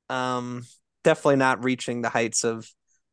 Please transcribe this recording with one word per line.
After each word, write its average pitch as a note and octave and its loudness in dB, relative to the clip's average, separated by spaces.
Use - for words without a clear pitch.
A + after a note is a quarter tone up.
um, B2 -4
definitely D#3 4
not C3 2
reaching B2 -2
the A#2 -2
heights A2+ 0
of, A2+ -4